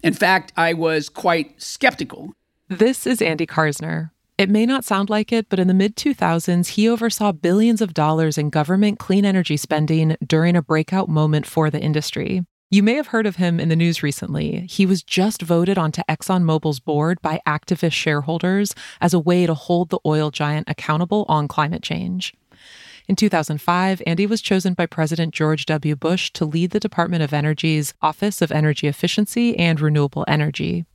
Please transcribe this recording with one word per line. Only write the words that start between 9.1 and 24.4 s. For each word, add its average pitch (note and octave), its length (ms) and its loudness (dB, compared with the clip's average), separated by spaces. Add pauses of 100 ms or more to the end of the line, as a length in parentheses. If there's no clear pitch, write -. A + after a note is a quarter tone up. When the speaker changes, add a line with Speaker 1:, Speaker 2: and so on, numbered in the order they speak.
Speaker 2:
energy F#3+ 320 2
spending D#3 720 0
during E3 320 2
a E3 40 2
breakout D#3+ 460 0
moment D3+ 380 2
for D#3 240 0
the D3+ 100 -4
industry. D#3 640 -2 (260)
You G3 140 4
may A3+ 120 2
have D4 120 -4
heard A3 180 0
of F#3 120 -4
him E3+ 240 0
in E3 80 0
the E3 80 2
news E3+ 260 0
recently. D3+ 640 -4
He - 180 0
was F#3 180 0
just G3 380 -2
voted F3 360 2
onto D#3+ 320 -2
ExxonMobil's D#3+ 720 0
board D#3 400 -2
by D#3 260 -4
activist D3+ 460 -2
shareholders E3 840 -2 (240)
as F3 140 2
a F3+ 60 4
way F3 260 2
to E3 80 2
hold E3+ 380 0
the F#3 140 -2
oil D3+ 260 0
giant D3+ 360 -2
accountable F3 640 -2
on D3+ 180 2
climate D3+ 360 -4
change. F3+ 500 -6 (760)
In G3+ 80 2
two G#3+ 140 2
thousand D#3 320 -2
five, F3+ 440 0
Andy E3+ 200 0
was G#3+ 160 -2